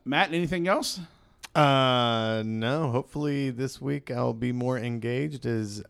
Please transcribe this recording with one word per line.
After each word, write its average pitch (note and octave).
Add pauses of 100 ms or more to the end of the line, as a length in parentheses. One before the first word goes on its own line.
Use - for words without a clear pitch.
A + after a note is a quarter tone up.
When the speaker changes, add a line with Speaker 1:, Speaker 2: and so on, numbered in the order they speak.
Speaker 1:
Matt, D3+
anything E3+
else? A3 (540)
Speaker 2:
Uh, B2
no. A#2
Hopefully C#3+
this B2+
week C#3+
I'll B2
be B2
more B2
engaged A#2+
as G#2+